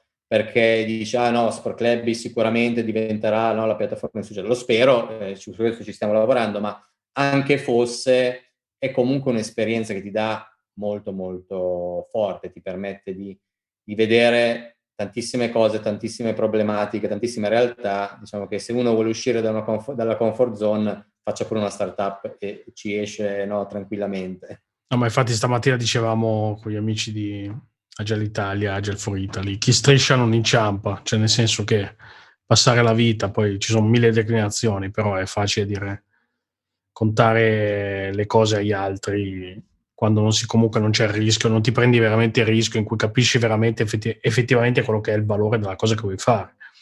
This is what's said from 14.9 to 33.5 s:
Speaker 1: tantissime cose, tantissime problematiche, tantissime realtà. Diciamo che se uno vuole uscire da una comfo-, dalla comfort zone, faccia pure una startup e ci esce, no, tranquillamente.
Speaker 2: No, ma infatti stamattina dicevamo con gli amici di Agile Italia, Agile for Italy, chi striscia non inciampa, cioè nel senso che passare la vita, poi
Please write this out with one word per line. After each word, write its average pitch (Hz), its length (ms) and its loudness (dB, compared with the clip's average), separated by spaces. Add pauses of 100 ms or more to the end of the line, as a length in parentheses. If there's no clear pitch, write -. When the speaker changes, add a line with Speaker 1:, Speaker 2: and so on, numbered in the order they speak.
Speaker 1:
tantissime 117 560 -4
cose, 110 300 2
tantissime 110 520 -4
problematiche, 107 760 -2
tantissime 107 420 -4
realtà. 107 680 0
Diciamo 104 280 -10
che 98 120 -6
se - 140 -10
uno 120 220 2
vuole 110 160 2
uscire 113 320 -2
da 110 80 0
una 110 120 -2
comfo-, 110 300 -4
dalla 117 240 -2
comfort 113 380 0
zone, 107 580 -2 (100)
faccia - 220 -6
pure 110 160 -4
una 104 80 0
startup 98 680 -6
e 101 340 -10
ci 104 240 -6
esce, 101 480 -4
no, 101 220 -4
tranquillamente. 98 960 -8 (260)
Speaker 2:
No, 127 80 0
ma 123 80 2
infatti 117 300 2
stamattina 123 420 2
dicevamo 113 840 0
con 107 140 -8
gli 107 40 -4
amici 107 360 -4
di 104 400 -8 (420)
Agile 104 300 -2
Italia, 101 500 -2
Agile 101 220 -4
for 101 220 -4
Italy, 98 400 -6
chi - 120 0
striscia 135 460 4
non 120 160 4
inciampa, 107 720 2
cioè - 160 -2
nel 110 100 2
senso 110 340 2
che 101 340 -2 (480)
passare 120 380 4
la 113 120 4
vita, 113 360 0
poi 104 300 0